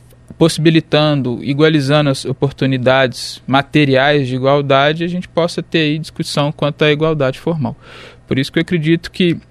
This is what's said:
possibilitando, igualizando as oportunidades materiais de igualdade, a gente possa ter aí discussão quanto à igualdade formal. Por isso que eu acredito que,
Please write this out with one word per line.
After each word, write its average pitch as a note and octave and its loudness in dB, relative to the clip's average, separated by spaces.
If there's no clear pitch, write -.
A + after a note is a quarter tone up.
possibilitando, D3+ 0
igualizando D3 2
as C3+ -4
oportunidades C3 -2
materiais C#3 2
de B2+ -4
igualdade, C#3 2
a E3+ -4
gente F3+ -6
possa E3+ -4
ter E3+ -2
aí D3+ 0
discussão D#3 -4
quanto F#3+ -2
à D3+ 4
igualdade D3 0
formal. D#3 -4
Por - -2
isso C3+ -4
que - 0
eu - 0
acredito E3 0
que, F3 0